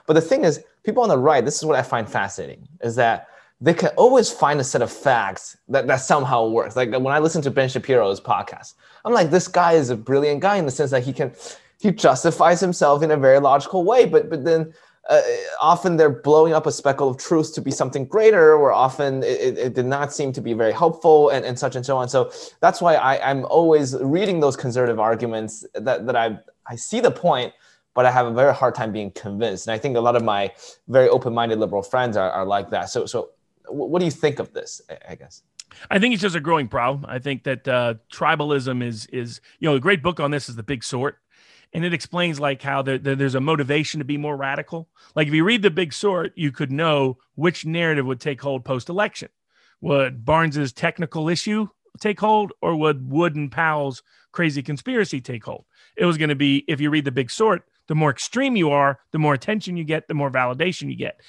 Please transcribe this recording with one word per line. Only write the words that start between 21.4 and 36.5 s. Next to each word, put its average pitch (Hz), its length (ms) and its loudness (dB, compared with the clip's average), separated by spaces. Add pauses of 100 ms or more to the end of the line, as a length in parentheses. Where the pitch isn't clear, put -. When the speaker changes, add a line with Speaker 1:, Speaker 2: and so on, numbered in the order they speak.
Speaker 1:
and 123 140 -6
such 131 160 -4
and 127 100 -6
so 135 120 -2
on. 127 120 -2
So 127 220 0 (300)
that's 180 200 4
why 170 140 4
I, 131 340 0
I'm 139 180 -2
always 151 500 2
reading 170 420 0
those 147 180 2
conservative 120 440 -2
arguments 110 760 -4
that, 110 320 -4
that 123 80 -2
I, 113 240 -2 (300)
I 120 80 -12
see 220 240 -8
the 202 100 4
point, 131 420 -2 (420)
but 127 100 4
I 123 80 4
have 127 140 2
a 117 60 -4
very 135 220 4
hard 123 200 0
time 113 180 -6
being 101 180 -6
convinced. 101 560 -6
And 113 80 -4
I 107 40 -4
think 135 180 -4
a 117 40 0
lot 120 140 2
of 117 80 2
my 101 300 -2 (340)
very 127 220 6
open-minded 117 500 0
liberal 101 240 -2
friends 123 340 -2
are, 95 140 0
are 95 140 -4
like 101 260 -2
that. 98 200 -4
So, - 160 -4
so - 240 -6 (340)
w-, 127 220 -8
what 156 140 -2
do 180 40 0
you 160 60 -2
think 139 280 -2
of 98 140 -8
this, - 380 -12
I, - 220 -18
I - 20 -16
guess? - 280 -20 (480)
Speaker 2:
I 196 80 0
think 247 140 2
it's 185 100 -4
just 175 140 -2
a 160 40 -4
growing 147 280 -2